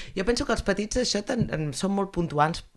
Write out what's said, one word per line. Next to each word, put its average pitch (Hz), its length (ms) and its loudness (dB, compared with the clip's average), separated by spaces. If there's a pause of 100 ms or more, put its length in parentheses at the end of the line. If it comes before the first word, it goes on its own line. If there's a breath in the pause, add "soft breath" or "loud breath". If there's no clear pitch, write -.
(160 loud breath)
Jo 185 80 0
penso 240 240 2
que 233 60 2
els - 100 0
petits 208 380 0
això 208 260 0
ten-, 240 140 0 (100)
en, 156 140 0 (100)
són 190 160 0
molt 196 220 0
puntuals, 156 480 2 (140)